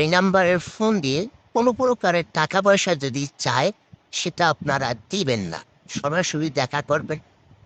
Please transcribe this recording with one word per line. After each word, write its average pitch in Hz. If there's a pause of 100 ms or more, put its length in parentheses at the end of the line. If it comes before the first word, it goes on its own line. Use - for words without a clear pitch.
এই 156
নাম্বারে 185 (220)
ফোন 220 (120)
দিয়ে 139 (320)
কোনো 240
প্রকারের 202 (120)
টাকা 156
পয়সা 196 (120)
যদি 135 (220)
চায়, 135 (480)
সেটা 175 (100)
আপনারা 139 (240)
দিবেন 131 (100)
না। 78 (360)
সরাসরি 156 (120)
দেখা 139 (100)
করবেন, 156 (480)